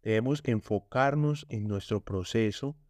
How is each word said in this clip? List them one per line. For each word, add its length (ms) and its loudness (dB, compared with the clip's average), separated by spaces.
Debemos 420 2
enfocarnos 1040 0
en 180 -4
nuestro 340 -2
proceso 760 -2